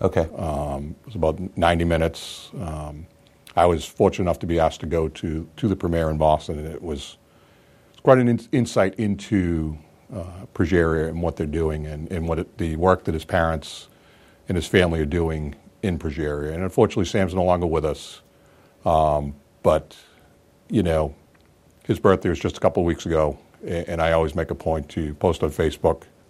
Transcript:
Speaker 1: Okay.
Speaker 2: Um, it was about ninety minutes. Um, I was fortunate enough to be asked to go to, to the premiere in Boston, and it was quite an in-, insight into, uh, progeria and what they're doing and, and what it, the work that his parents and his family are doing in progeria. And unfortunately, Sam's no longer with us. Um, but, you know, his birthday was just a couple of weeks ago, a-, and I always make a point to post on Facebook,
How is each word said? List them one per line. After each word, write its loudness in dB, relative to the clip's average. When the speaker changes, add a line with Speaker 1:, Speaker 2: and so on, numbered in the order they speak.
Speaker 1:
Okay. 0
Speaker 2:
Um, -6
it -20
was -14
about 0
ninety 2
minutes. -2
Um, -10
I 6
was 2
fortunate 0
enough 0
to -8
be 2
asked 2
to -8
go 0
to, -6
to -2
the 2
premiere 0
in -2
Boston, 2
and -8
it -12
was -10
quite 8
an 4
in-, 0
insight 2
into, 0
uh, -12
progeria 2
and -6
what -2
they're -4
doing -2
and, -10
and -4
what -2
it, -8
the -2
work 4
that -2
his -4
parents -2
and 0
his -2
family 2
are 2
doing -2
in 0
progeria. -4
And -6
unfortunately, 0
Sam's 0
no 0
longer 2
with 0
us. -6
Um, 2
but, 2
you 2
know, 0
his 0
birthday 4
was -2
just -4
a -14
couple 2
of 2
weeks -2
ago, 2
a-, -6
and -2
I 4
always 2
make -4
a -4
point -4
to -4
post 0
on 0
Facebook, 0